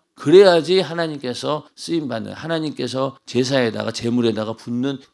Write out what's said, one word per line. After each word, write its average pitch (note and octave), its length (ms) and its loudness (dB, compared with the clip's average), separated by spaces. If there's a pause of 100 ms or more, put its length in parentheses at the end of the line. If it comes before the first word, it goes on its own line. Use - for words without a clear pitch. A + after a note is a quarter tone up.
(160)
그래야지 F3 640 6
하나님께서 D3+ 960 -6
쓰임받는, A#2 580 -6
하나님께서 C3+ 920 -6
제사에다가 A#2+ 680 0
제물에다가 A2+ 600 -2
붓는 B2+ 460 -6 (140)